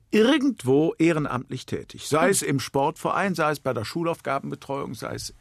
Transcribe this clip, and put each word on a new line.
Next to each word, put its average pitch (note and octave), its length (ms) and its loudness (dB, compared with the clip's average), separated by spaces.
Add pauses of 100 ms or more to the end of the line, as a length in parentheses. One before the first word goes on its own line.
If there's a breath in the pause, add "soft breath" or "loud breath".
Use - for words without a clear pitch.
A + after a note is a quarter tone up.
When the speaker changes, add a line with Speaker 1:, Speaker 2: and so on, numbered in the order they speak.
(100)
Speaker 1:
irgendwo G#3+ 880 4
ehrenamtlich D3 680 -2
tätig. - 420 -10
Sei D#3+ 180 2
Speaker 2:
Hm. G3 40 4
Speaker 1:
es G3 120 0
im C#3 180 0
Sportverein, E3 720 -2
sei D3+ 160 0
es C#3+ 100 -4
bei B2+ 140 -2
der A2+ 100 -4
Schulaufgabenbetreuung, C#3 1120 -6
sei - 200 -8
es - 260 -10